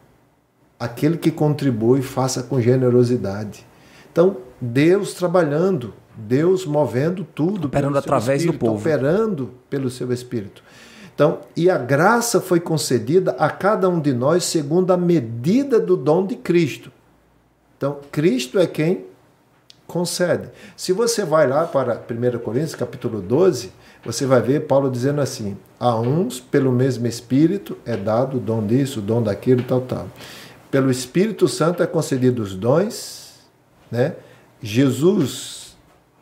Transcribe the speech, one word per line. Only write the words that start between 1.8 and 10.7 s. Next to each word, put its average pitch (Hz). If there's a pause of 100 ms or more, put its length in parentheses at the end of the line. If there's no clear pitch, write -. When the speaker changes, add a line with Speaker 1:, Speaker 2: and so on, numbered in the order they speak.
Speaker 1:
faça 127
com 131
generosidade. 117 (440)
Então, 185 (220)
Deus 151
trabalhando, 170 (220)
Deus 151
movendo 147
tudo 165
Speaker 2:
Operando 143
Speaker 1:
pelo -
seu 139
Speaker 2:
através 135
do 170
Speaker 1:
Espírito, 156
Speaker 2:
povo. 107
Speaker 1:
operando 151 (200)
pelo 135
seu 123
Espírito. 120 (520)